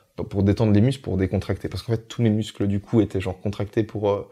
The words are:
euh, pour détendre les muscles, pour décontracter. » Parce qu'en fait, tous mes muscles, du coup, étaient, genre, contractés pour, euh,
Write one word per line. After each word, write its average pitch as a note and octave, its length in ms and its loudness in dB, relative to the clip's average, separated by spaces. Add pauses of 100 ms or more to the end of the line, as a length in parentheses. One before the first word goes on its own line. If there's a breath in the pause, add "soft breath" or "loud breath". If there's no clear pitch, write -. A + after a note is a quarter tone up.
(200 soft breath)
euh, E2+ 60 -6
pour G2 180 -4
détendre G#2 300 4
les G#2 80 6
muscles, C#3 220 2
pour F#2+ 140 -4
décontracter. » F#2+ 540 -2
Parce G2 120 -8
qu'en A#2 100 -6
fait, A2+ 160 -4
tous - 140 -4
mes A2+ 80 4
muscles, G#2+ 360 -2
du G2+ 140 0
coup, A#2 200 2
étaient, G2+ 200 0
genre, F#2 180 -6
contractés G#2 440 -4
pour, G#2 280 -2
euh, G2 220 -4